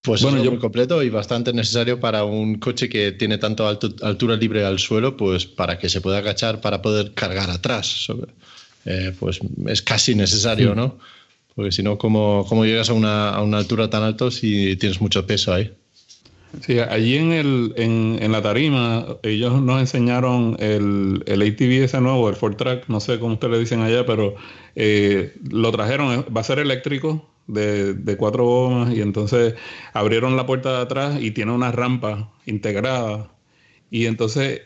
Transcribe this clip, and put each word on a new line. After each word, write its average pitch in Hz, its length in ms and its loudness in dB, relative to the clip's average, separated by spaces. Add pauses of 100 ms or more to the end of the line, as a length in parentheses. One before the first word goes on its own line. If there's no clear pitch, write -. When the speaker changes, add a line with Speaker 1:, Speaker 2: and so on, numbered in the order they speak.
Speaker 1:
Pues 107 200 2
Speaker 2:
Bueno, 139 140 4
Speaker 1:
eso 120 60 2
es - 20 2
Speaker 2:
yo 127 60 4
Speaker 1:
muy 117 80 -4
completo 127 440 0
y 120 80 0
bastante 117 420 -2
necesario 117 460 0
para 110 260 0
un 107 300 -2
coche 120 340 -4
que 104 220 0
tiene 104 260 -2
tanto 107 300 0
alto, 104 220 -2 (120)
altura 113 340 0
libre 107 300 0
al 95 140 0
suelo, 117 360 0
pues 92 300 0
para 87 320 -4
que 92 120 -4
se 98 120 -2
pueda 95 160 0
agachar 107 420 -2
para 101 220 -2
poder 104 320 0
cargar 95 380 -4
atrás. 98 340 -2
Sobre, - 480 -6 (520)
eh, 92 340 -4
pues 92 200 -4 (280)
es 110 160 -2
casi 113 320 0
necesario, 104 560 2
Speaker 3:
Sí. 101 40 0
Speaker 1:
¿no? 123 220 -2 (580)
Porque 101 160 -2
si 95 120 -2
no, 104 160 0
¿cómo, 104 500 2
cómo 113 160 4
llegas 113 240 2
a 120 40 2
una, 107 360 2
a 101 140 -2
una 104 160 2
altura 110 320 0
tan 107 100 0
alta 110 300 0
si 101 460 0
tienes 95 240 0
mucho 95 260 0
peso 101 260 0
ahí? 104 180 0 (880)
Speaker 2:
Sí, 123 180 0
allí 113 380 0
en 165 140 2
el, 135 460 0
en, 113 420 2
en 110 120 0
la 110 100 2
tarima, 117 640 0 (160)
ellos 120 400 0
nos 131 180 2
enseñaron 123 800 2
el, 101 680 0
el 98 160 2
A 104 120 2
T 127 120 2
V 131 180 4
ese 131 160 0
nuevo, 127 260 2
el 98 80 0
Ford 104 200 -2
Track, 123 340 -4
no 110 100 0
sé 117 200 -2
cómo 113 160 -2
ustedes 117 180 -2
le 113 60 2
dicen 113 220 0
allá, 113 240 2
pero, 107 300 0 (400)
eh, 101 580 2 (160)
lo 113 220 2
trajeron, 127 540 0 (100)
va 113 60 0
a - 20 -6
ser 135 160 0
eléctrico, 147 720 -2 (180)
de, 104 460 0
de 95 240 -4
cuatro 113 280 0
gomas, 123 480 2
y 110 80 0
entonces 110 540 2 (380)
abrieron 113 420 2
la 127 100 0
puerta 131 300 0
de 123 60 0
atrás 135 400 -2
y 110 100 -2
tiene 113 220 -2
una 123 180 0
rampa 117 640 -2 (120)
integrada, 107 840 -4 (580)
y 117 160 0
entonces 117 600 -2